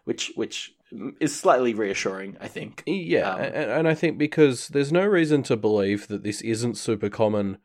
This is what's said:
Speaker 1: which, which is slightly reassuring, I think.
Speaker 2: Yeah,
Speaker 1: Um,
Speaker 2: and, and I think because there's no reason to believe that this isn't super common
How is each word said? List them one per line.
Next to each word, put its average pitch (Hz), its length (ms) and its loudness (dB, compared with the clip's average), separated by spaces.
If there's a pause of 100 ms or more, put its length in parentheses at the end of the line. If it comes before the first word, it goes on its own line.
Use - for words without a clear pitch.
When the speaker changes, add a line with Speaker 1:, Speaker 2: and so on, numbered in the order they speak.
Speaker 1:
which, - 320 -6
which - 400 -8 (460)
is 151 120 0
slightly 127 400 4
reassuring, 98 680 -4
I 101 80 -12
think. - 360 -12
Speaker 2:
Yeah, 175 460 0
Speaker 1:
Um, 92 100 -4
Speaker 2:
and, - 140 -4
and 151 320 0
I 160 80 4
think 160 220 -2
because 147 500 4
there's 143 240 0
no 180 140 4
reason 160 380 4
to 123 120 2
believe 104 520 2
that 104 160 -6
this 104 180 -4
isn't 113 360 -2
super 107 320 -2
common 104 560 0